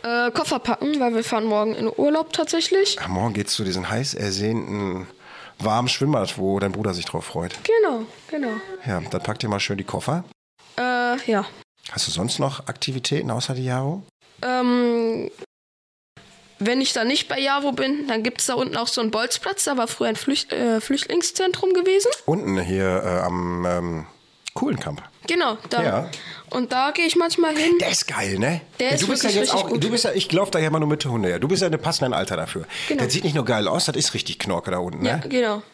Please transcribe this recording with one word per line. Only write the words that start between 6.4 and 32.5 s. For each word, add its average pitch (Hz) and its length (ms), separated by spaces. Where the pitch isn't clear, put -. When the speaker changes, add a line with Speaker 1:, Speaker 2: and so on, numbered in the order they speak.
Speaker 2:
dein 98 140
Bruder 101 220
sich 87 100
drauf 85 220
freut. 87 260
Speaker 1:
Genau, 381 380
genau. 277 240
Speaker 2:
Ja, 92 220
dann - 140
pack 107 160
dir 110 100
mal 101 120
schön 101 180
die 95 60
Koffer. 151 400
Speaker 1:
Äh, 247 400
ja. 196 140
Speaker 2:
Hast - 160
du - 40
sonst 95 280
noch 135 260
Aktivitäten - 640
außer 123 240
der 127 100
Jaro? 135 380
Speaker 1:
Ähm, 240 880
wenn 247 200
ich 262 120
da 226 120
nicht 277 240
bei 277 100
Jaro 277 340
bin, 277 360
dann 220 160
gibt's 247 220
da 254 80
unten - 220
auch 202 120
so - 120
einen 220 120
Bolzplatz. 220 520
Da 285 120
war 233 100
früher 233 220
ein 220 80
Flücht-, - 360
äh, 226 280
Flüchtlingszentrum 359 920
gewesen. 381 380
Speaker 2:
Unten 101 340
hier, 92 440
äh, 92 200
am, 90 400
ähm, 87 420
Kuhlenkamp. - 480
Speaker 1:
Genau, 320 280
da. 240 140
Speaker 2:
Ja. 143 260
Speaker 1:
Und 247 220
da 262 180
geh 339 120
ich 330 120
manchmal 330 400
hin. 320 260
Speaker 2:
Der - 100
ist - 180
geil, 98 320
ne? 156 200
Speaker 1:
Der - 80
Speaker 2:
Ja, 285 60
Speaker 1:
ist 143 80
Speaker 2:
du 196 60
bist - 140
ja 220 60
Speaker 1:
wirklich 202 140
Speaker 2:
jetzt 208 100
Speaker 1:
richtig - 140
Speaker 2:
auch, - 40
Speaker 1:
gut. 185 140
Speaker 2:
du 220 60
bist 233 140
ja, 196 80
ich 185 160
glaub 196 220
da 180 80
ja 156 80
immer 156 140
nur 151 80
mit 151 160
der 131 80
Hunde, 101 180
ja. 87 80
Du 135 80
bist 190 160
ja 180 60
in 156 60
einem - 80
passenden 135 300
Alter 92 240
dafür. 82 280